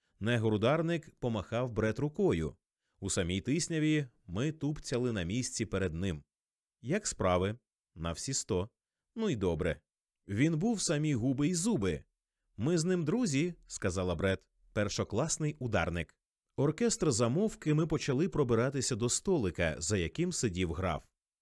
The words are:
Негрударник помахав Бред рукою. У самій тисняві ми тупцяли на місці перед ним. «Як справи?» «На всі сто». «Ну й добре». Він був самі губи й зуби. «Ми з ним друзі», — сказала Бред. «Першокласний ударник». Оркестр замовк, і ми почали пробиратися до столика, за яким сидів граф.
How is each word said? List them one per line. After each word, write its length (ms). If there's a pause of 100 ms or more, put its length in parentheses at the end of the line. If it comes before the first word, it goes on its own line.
(200)
Негрударник 1000
помахав 540
Бред 260
рукою. 580 (440)
У 100
самій 300
тисняві 640 (200)
ми 260
тупцяли 600
на 100
місці 440
перед 280
ним. 280 (600)
«Як 240
справи?» 500 (380)
«На 180
всі 220
сто». 340 (460)
«Ну 160
й 60
добре». 440 (480)
Він 300
був 220
самі 340
губи 340
й 60
зуби. 500 (520)
«Ми 220
з 60
ним 200
друзі», — 500 (120)
сказала 480
Бред. 300 (280)
«Першокласний 880
ударник». 580 (400)
Оркестр 560
замовк, 540
і 80
ми 120
почали 420
пробиратися 680
до 120
столика, 680
за 180
яким 360
сидів 400
граф. 320 (380)